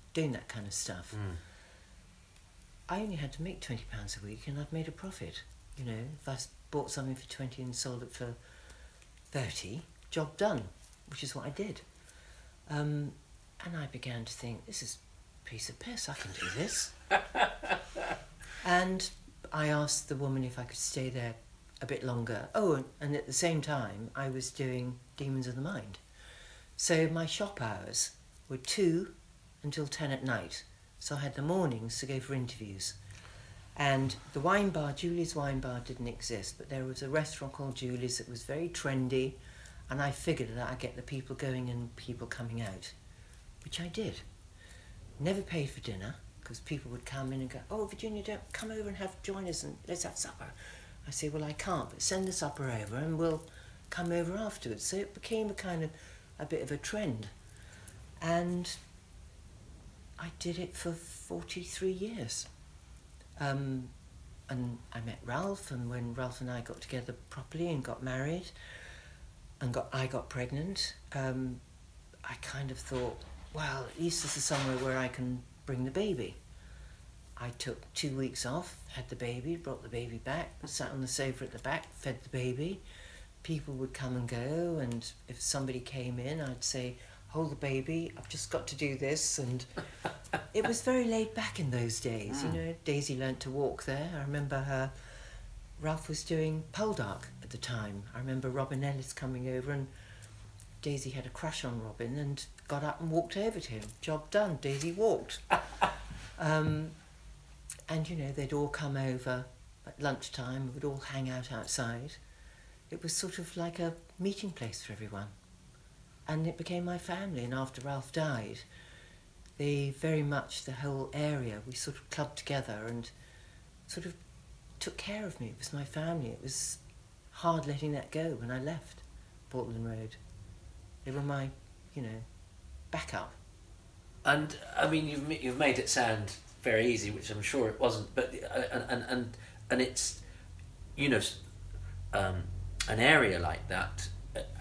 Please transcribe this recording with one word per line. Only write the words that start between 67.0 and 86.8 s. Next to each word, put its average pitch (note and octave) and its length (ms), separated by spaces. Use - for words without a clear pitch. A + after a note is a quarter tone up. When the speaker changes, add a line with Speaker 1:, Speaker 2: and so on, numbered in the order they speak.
Speaker 1:
properly D#3+ 400
and C#3+ 140
got A#2+ 180
married C3+ 480
and B2 120
got, - 200
I C3 140
got B2+ 220
pregnant, C#3 680
um, C3 460
I B2 180
kind C3+ 300
of B2 80
thought, B2 400
"Well, C#3 320
at - 160
least E3+ 220
this D3 140
is C#3 80
somewhere C3+ 320
where C3 200
I B2+ 100
can B2+ 360
bring B2+ 200
the C3 60
baby." E3+ 440
I B2 120
took - 420
two C3+ 240
weeks C3 300
off, D#3+ 300
had - 200
the A#2+ 60
baby, B2 400
brought D3+ 280
the A#2 60
baby A#2 280
back, C#3+ 360
sat - 240
on C3+ 120
the B2+ 60
sofa C3 360
at - 80
the - 80
back, D#3 340
fed - 300
the - 60
baby. C3+ 520
People D3 320
would C3 180
come B2+ 220
and A#2+ 120
go, D3+ 540
and A#2+ 300
if B2+ 120
somebody C3 400
came B2 380
in, C#3+ 240
I'd C3 220
say, B2+ 320